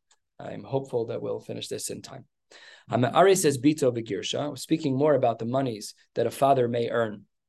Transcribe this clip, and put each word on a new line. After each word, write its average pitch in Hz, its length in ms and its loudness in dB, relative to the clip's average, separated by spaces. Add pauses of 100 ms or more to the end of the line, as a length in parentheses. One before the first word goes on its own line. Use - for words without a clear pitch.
(400)
I'm 104 240 -12
hopeful 123 440 -4
that 117 140 -8
we'll 110 180 -6
finish 113 280 -10
this 113 220 -8
in - 120 -10
time. - 240 -18 (640)
Ha'me'ari 160 460 6
says, 147 220 2
"Bito 131 380 2
v'girsha," 120 640 -6
speaking 143 360 -2
more 143 200 4
about 120 240 2
the 113 60 -6
monies 120 500 -4 (200)
that 113 120 0
a 110 40 -4
father 135 360 4
may 117 220 -2
earn 107 340 -2 (260)